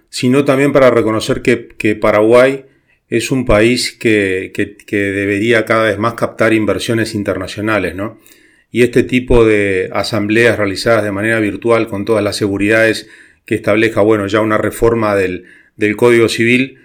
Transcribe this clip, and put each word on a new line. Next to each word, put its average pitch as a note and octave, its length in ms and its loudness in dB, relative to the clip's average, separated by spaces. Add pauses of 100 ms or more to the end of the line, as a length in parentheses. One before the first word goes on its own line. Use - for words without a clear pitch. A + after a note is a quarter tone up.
sino C3 360 0
también C#3 280 0
para C3 160 6
reconocer A2+ 520 -2
que, A#2 260 -2
que - 280 -4
Paraguay A#2 680 2 (420)
es A#2 240 -4
un C3 140 -2
país A#2 540 0
que, F#2+ 540 0
que, - 240 -8
que - 200 -6
debería G2+ 680 0
cada A2+ 200 0
vez G2+ 140 -2
más A#2 140 -2
captar A2+ 400 -2
inversiones G#2+ 600 -2
internacionales, G2+ 840 -4
¿no? G#2 220 -10 (540)
Y A#2 120 2
este A#2+ 180 2
tipo B2 440 2
de G2+ 460 0
asambleas G#2+ 640 0
realizadas G#2 460 0
de G#2 80 -4
manera A2 280 -2
virtual A2 480 -2
con G2+ 180 -8
todas G#2 180 0
las G2+ 140 -4
seguridades G#2 720 0 (380)
que A2 80 -2
establezca, A2 460 0
bueno, G#2 260 2
ya G#2+ 140 0
una G#2+ 180 0
reforma G#2+ 560 0
del, F2+ 300 -4 (300)
del G#2+ 200 -2
Código A#2 340 4
Civil, B2 560 0